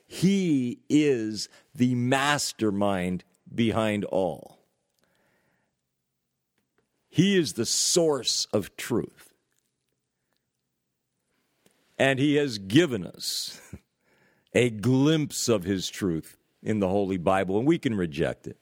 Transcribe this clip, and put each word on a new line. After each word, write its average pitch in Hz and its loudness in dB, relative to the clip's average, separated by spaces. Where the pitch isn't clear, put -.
He 160 0
is 123 0
the 123 2
mastermind 107 0
behind 107 0
all. - -4
He 190 4
is 131 0
the 113 -4
source - 0
of 104 -2
truth. - -6
And 135 2
he 143 2
has 143 -2
given 104 2
us - -10
<laughs> - -20
a 120 2
glimpse 131 0
of 107 2
his 92 -2
truth 82 -4
in 110 -2
the 95 2
Holy 98 0
Bible, 95 0
and 120 0
we 165 2
can 117 -2
reject 78 -4
it 60 -16